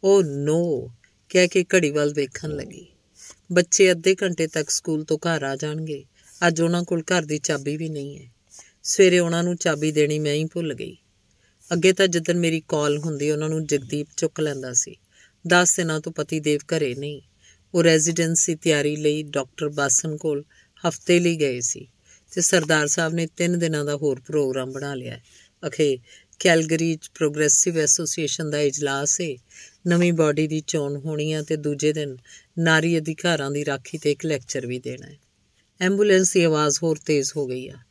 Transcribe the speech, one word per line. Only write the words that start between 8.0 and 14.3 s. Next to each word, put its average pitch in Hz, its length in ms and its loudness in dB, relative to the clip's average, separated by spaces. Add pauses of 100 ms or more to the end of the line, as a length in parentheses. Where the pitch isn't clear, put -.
ਹੈ। 127 120 -20 (520)
ਸਵੇਰੇ 180 360 4
ਉਹਨਾਂ 170 240 0
ਨੂੰ 175 120 -2
ਚਾਬੀ 156 360 -2
ਦੇਣੀ 151 280 2
ਮੈਂ 147 140 -2
ਹੀ 156 120 0
ਭੁੱਲ 160 280 -6
ਗਈ। - 240 -12 (760)
ਅੱਗੇ 175 200 4
ਤਾਂ 190 140 4
ਜਿੱਦਣ 170 300 0
ਮੇਰੀ 165 300 0
ਕਾਲ 147 300 0
ਹੁੰਦੀ, 147 340 -2
ਉਹਨਾਂ 151 180 -2
ਨੂੰ 156 160 -4
ਜਗਦੀਪ 147 420 -4 (100)
ਚੁੱਕ - 220 -4